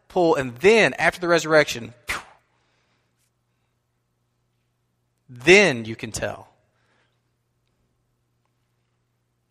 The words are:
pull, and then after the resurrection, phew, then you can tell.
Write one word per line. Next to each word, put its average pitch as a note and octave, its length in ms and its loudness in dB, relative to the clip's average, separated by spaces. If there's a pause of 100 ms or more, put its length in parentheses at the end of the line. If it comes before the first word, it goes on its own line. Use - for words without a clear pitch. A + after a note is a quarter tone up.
pull, E3 280 0
and C3 220 -6
then F#3 360 2
after E3 260 -2
the F3+ 80 -6
resurrection, D#3 640 0 (140)
phew, - 140 -10 (3000)
then C3 540 2
you A2 140 -12
can A2 140 -12
tell. G2+ 360 -10 (3000)